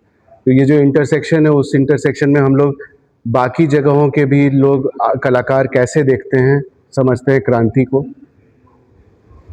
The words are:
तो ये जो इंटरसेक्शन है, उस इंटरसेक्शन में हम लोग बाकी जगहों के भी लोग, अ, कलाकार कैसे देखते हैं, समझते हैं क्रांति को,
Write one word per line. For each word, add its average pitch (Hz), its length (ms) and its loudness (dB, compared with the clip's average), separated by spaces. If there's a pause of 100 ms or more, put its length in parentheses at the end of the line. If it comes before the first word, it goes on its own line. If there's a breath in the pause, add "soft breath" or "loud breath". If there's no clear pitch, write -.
(460 soft breath)
तो 131 60 2
ये 135 140 2
जो 143 80 2
इंटरसेक्शन 147 720 0
है, 151 60 2
उस 139 240 0
इंटरसेक्शन 143 540 -2
में 143 120 2
हम 135 140 2
लोग 139 200 0 (520 loud breath)
बाकी 127 400 0
जगहों 143 420 2
के 143 160 0
भी 139 240 2
लोग, 139 420 0 (100)
अ, 113 120 0 (100)
कलाकार 131 440 0
कैसे 127 360 0
देखते 127 340 -2
हैं, 135 260 2 (280)
समझते 131 400 -2
हैं 135 100 2
क्रांति 117 420 0
को, 135 220 -2 (1500)